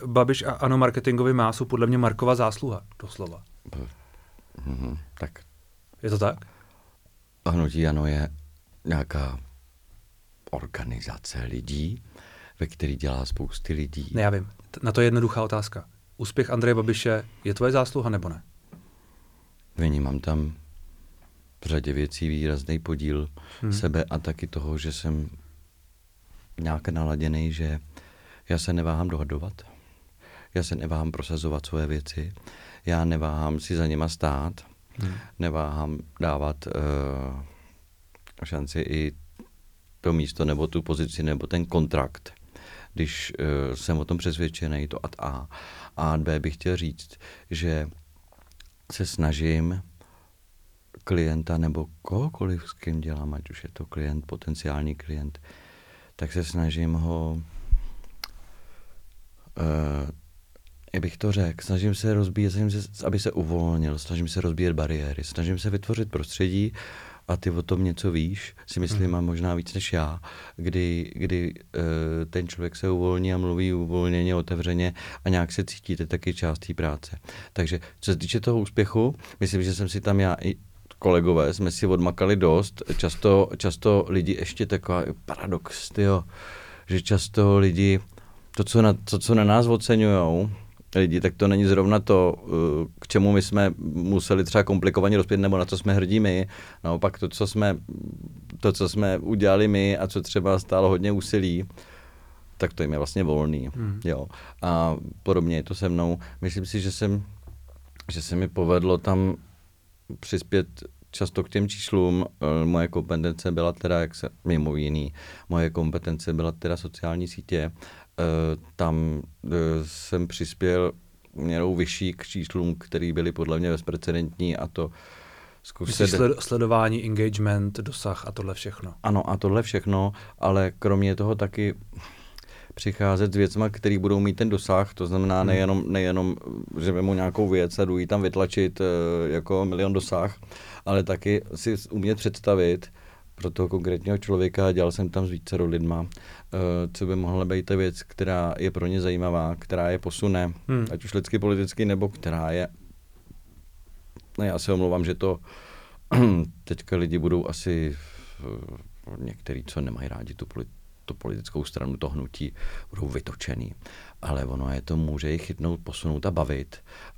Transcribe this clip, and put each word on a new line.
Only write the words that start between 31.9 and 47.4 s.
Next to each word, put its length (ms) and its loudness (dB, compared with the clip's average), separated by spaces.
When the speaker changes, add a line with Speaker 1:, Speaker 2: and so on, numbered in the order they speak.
Speaker 2:
Já 180 2
neváhám 560 0
si 160 -4
za 100 2
nima 220 0
stát. 440 -2
Speaker 1:
Hmm. 160 -4
Speaker 2:
Neváhám 600 -2
dávat, 460 -2
eh, 40 -8
šanci 360 -6
i 320 -2
to 120 0
místo 320 0
nebo 220 0
tu 160 -2
pozici 400 -4
nebo 240 -2
ten 200 -2
kontrakt, 640 0
když, 440 -4
eh, 380 0
jsem 220 -2
o 60 -2
tom 140 -2
přesvědčený, 720 -4
to 180 -8
ad 120 -14
A. 300 -8
A 160 0
ad 80 2
B 200 0
bych 140 -4
chtěl 220 -2
říct, 340 -6